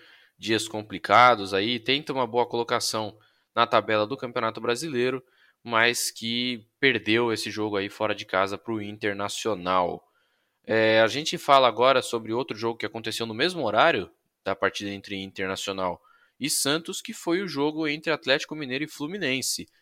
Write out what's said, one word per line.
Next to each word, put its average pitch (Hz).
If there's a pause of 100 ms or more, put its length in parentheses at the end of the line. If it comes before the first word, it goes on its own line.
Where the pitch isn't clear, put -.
(380)
dias 107
complicados 104
aí. 113
Tenta 139
uma 131
boa 117
colocação 113 (380)
na 117
tabela 107
do 127
Campeonato 120
Brasileiro, 127 (360)
mas 117
que 120 (140)
perdeu 117
esse 107
jogo 107
aí 98
fora 104
de 104
casa 98
pro 110
Internacional. 101 (560)
É, 110
a 113
gente 135
fala 135
agora 123
sobre 110
outro 127
jogo 113
que -
aconteceu 113
no 113
mesmo 156
horário 110 (360)
da 98
partida 101
entre 98
Internacional 95 (400)
e 135
Santos, 160
que -
foi 175
o 196
jogo 151
entre 151
Atlético 143
Mineiro 143
e -
Fluminense, 147 (140)